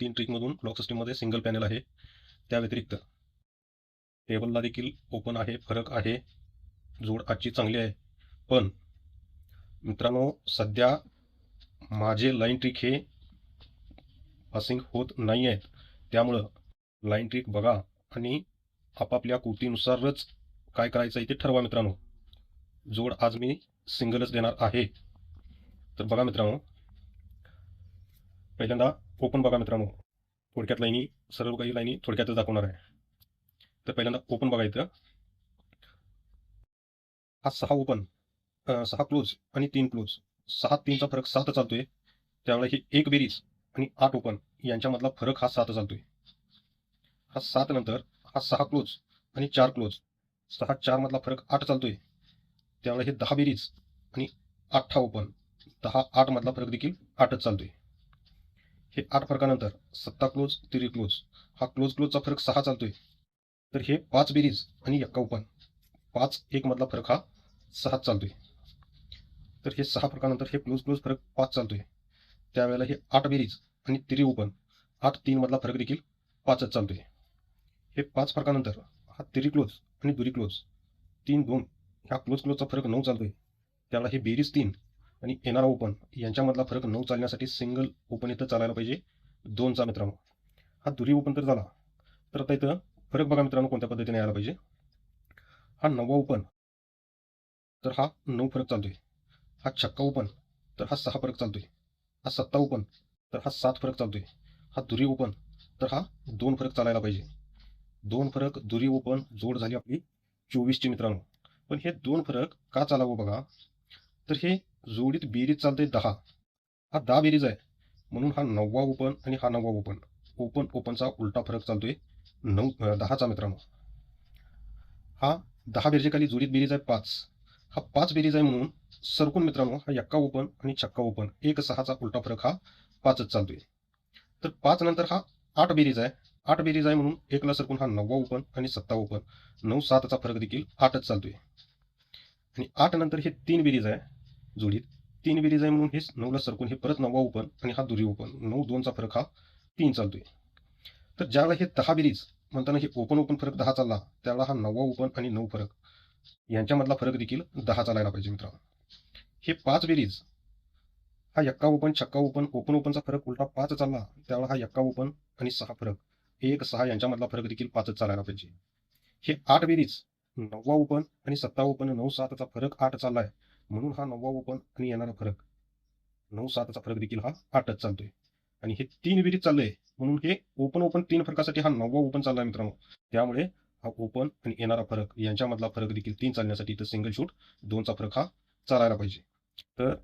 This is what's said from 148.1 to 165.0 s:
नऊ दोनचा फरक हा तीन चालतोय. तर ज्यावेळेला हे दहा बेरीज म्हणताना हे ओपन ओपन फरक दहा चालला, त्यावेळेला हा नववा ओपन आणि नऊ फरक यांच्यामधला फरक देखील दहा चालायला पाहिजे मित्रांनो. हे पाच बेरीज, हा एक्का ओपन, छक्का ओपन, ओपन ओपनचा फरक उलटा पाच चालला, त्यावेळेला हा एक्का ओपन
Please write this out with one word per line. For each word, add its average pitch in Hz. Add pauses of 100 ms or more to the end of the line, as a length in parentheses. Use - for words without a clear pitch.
नऊ 117
दोनचा 123
फरक 113
हा 123 (560)
तीन 151
चालतोय. 104 (1000)
तर 180
ज्यावेळेला 156
हे 180
दहा 156
बेरीज 147 (320)
म्हणताना 139
हे 143
ओपन 123
ओपन 147
फरक 139
दहा 131
चालला, 117 (240)
त्यावेळेला 127
हा 135
नववा 107
ओपन 131
आणि 127
नऊ 113
फरक 104 (800)
यांच्यामधला 131
फरक 127
देखील 120 (220)
दहा 117
चालायला 107
पाहिजे 101
मित्रांनो. 101 (840)
हे 160
पाच 156
बेरीज, 139 (1160)
हा 156
एक्का 139
ओपन, 151
छक्का 143
ओपन, 143
ओपन 127
ओपनचा 143
फरक 139
उलटा 127
पाच 139
चालला, 135 (240)
त्यावेळेला 131
हा 127
एक्का 131
ओपन 131 (300)